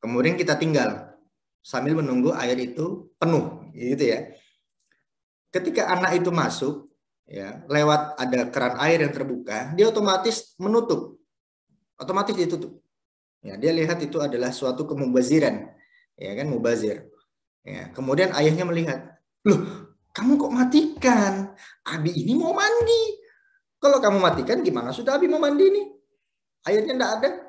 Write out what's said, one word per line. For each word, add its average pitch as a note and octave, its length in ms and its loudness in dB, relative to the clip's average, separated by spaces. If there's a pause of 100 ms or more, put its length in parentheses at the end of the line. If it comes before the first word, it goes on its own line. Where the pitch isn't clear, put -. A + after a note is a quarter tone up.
Kemudian B2 320 0
kita E3 240 0
tinggal B2 560 -2 (480)
sambil C3+ 400 -4
menunggu C3 320 2
air B2 240 -2
itu D3+ 640 -8
penuh, - 560 0
gitu B2 240 -2
ya. A#2 320 -2 (1200)
Ketika - 400 0
anak F3+ 260 2
itu F3 140 0
masuk, C#3+ 560 -2 (400)
ya, G2 400 -12
lewat D3 480 2
ada B2+ 320 -2
keran B2+ 320 -2
air D#3+ 240 2
yang C#3+ 80 -4
terbuka, B2+ 640 -6
dia A3 160 6
otomatis G#3 640 -2
menutup. G#3+ 640 -2 (760)
Otomatis G3 400 -4
ditutup. E3 460 -4 (640)
Ya, G2+ 160 -12
dia D#3 100 2
lihat D#3+ 300 0
itu D3+ 180 -4
adalah B2+ 300 -2
suatu B2+ 400 -4
kemubaziran. C3 800 2 (480)
Ya F#2+ 160 -12
kan, C#3 160 -6
mubazir. A2+ 580 -2 (540)
Ya, F#2+ 320 -16
kemudian C3+ 420 0
ayahnya D#3 320 2
melihat, E3 320 -2 (480)
"Loh, - 460 0 (180)
kamu C4 260 2
kok C#4+ 160 0
matikan? A#3+ 1000 2 (340)
Abi D#3+ 260 -4
ini A#3 220 0
mau E4 160 0
mandi. A4+ 720 2 (580)
Kalau C#4 220 6
kamu G3+ 160 4
matikan, G3 480 2
gimana B2+ 240 -2
sudah B3 280 -2
Abi F4+ 120 2
mau - 80 2
mandi D4 340 4
nih? - 160 0 (800)
Airnya G#3+ 320 0
ndak A3 120 0 (100)
ada." C#4 80 2 (200)